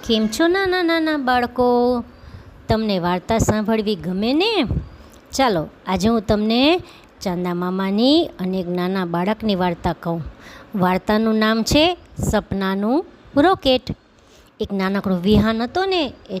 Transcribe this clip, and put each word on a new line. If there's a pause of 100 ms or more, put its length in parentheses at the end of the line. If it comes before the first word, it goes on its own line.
કેમ
છો
નાના
નાના
બાળકો? (640)
તમને
વાર્તા
સાંભળવી
ગમે
ને? (680)
ચાલો, (180)
આજે
હું
તમને (420)
ચાંદા
મામાની (100)
અને
એક
નાના
બાળકની
વાર્તા
કહું. (520)
વાર્તાનું
નામ
છે (340)
સપનાનું (300)
રોકેટ. (760)
એક
નાનકડો
વિહાન
હતો
ને, (180)
એ